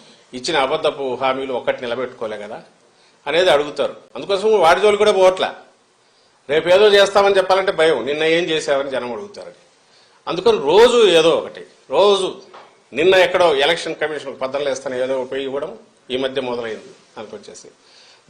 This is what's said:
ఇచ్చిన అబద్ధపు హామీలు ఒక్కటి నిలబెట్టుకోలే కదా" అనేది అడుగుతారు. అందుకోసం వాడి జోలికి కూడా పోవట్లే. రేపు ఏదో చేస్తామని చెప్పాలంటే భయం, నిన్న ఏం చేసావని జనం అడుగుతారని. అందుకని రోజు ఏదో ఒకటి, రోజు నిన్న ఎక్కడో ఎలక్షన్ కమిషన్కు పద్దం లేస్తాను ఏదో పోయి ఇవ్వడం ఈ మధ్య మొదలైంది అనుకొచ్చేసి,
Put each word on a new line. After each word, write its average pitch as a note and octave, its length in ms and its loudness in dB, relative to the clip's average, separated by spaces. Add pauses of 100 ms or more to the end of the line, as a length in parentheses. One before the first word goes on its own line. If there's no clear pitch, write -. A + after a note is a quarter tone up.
(360)
ఇచ్చిన C#3 200 -4
అబద్ధపు C#3 580 -2
హామీలు C3 380 -4
ఒక్కటి B2 280 -4
నిలబెట్టుకోలే A#2+ 580 -8
కదా" A2 240 -14 (640)
అనేది E3+ 240 2
అడుగుతారు. C#3+ 460 -2 (180)
అందుకోసం G3 460 -2
వాడి E3+ 200 4
జోలికి G#3 180 2
కూడా G#3 140 2
పోవట్లే. F#3 360 2 (1000)
రేపు D#3 200 0
ఏదో G3 200 6
చేస్తామని G3+ 480 4
చెప్పాలంటే F#3+ 360 2
భయం, D#3+ 340 0
నిన్న D3 160 -4
ఏం E3 220 0
చేసావని D3 460 -2
జనం B2 220 -6
అడుగుతారని. G2+ 400 -14 (760)
అందుకని F#3 300 0
రోజు A3 480 4
ఏదో E3 240 4
ఒకటి, G2 360 -4 (240)
రోజు F#3 520 0 (500)
నిన్న E3+ 220 2
ఎక్కడో F3 400 4
ఎలక్షన్ D3+ 400 -2
కమిషన్కు C#3 440 -8
పద్దం C#3 260 -4
లేస్తాను C3 300 -6
ఏదో B2+ 300 -4
పోయి C3+ 200 -8
ఇవ్వడం C#3+ 340 -8 (320)
ఈ B2 60 -4
మధ్య C3 240 -6
మొదలైంది A#2 540 -8 (240)
అనుకొచ్చేసి, - 500 -18 (600)